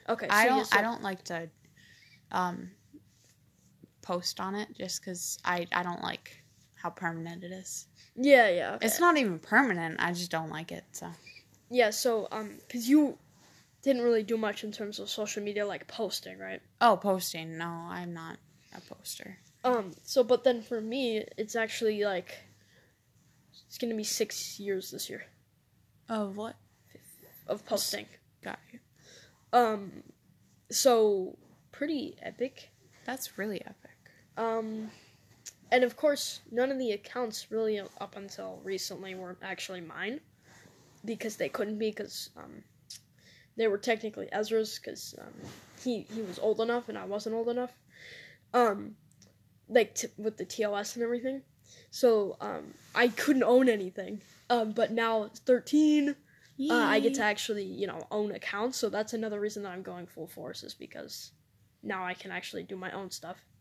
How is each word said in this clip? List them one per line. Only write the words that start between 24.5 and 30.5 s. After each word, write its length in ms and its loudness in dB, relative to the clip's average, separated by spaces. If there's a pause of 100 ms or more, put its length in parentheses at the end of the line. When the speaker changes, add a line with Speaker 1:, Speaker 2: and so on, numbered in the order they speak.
Speaker 1:
years 320 -4
this 180 -8
year. 160 -12 (840)
Speaker 2:
Of 280 -4
what? 200 -8 (880)
Speaker 1:
Of 180 -4
posting. 420 -4 (360)
Speaker 2:
Got 160 -8 (140)
you. 80 -20 (720)
Speaker 1:
Um, 500 2 (680)